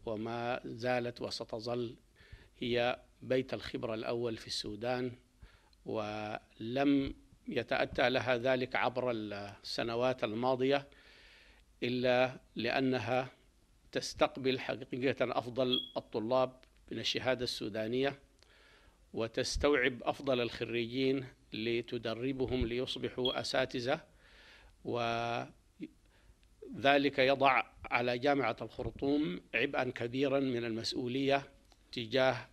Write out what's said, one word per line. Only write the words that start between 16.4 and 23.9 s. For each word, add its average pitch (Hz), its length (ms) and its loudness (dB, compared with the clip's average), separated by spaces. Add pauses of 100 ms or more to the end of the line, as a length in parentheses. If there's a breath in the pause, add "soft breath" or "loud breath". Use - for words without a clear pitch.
من 113 80 -4
الشهادة 120 440 0
السودانية، 117 760 -2 (920 soft breath)
وتستوعب 127 800 2 (100)
أفضل 135 380 0
الخريجين 120 840 0 (280)
لتدربهم 117 1120 -2
ليصبحوا 127 760 -2
أساتذة، 131 600 -2 (840 loud breath)